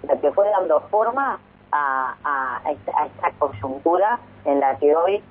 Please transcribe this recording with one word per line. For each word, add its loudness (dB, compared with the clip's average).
la 2
que 2
fue 2
dando 2
forma 0
a, -2
a, -4
a -4
esta, -8
a 0
esta -4
coyuntura 0
en 2
la 0
que 4
hoy 0